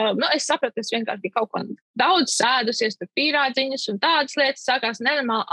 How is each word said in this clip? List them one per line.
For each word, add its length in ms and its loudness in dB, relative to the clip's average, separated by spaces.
nu, 160 0
es 220 0
sapratu, 260 0
ka 80 -4
es 80 -8
vienkārši 320 -4
biju 140 -4
kaut 160 -2
ko 100 -4
daudz 420 4
sēdusies, 640 0
tur 140 -10
pīrādziņus 760 0
un 160 -2
tādas 320 2
lietas. 320 0
Sākās 320 0
nenormāla 540 0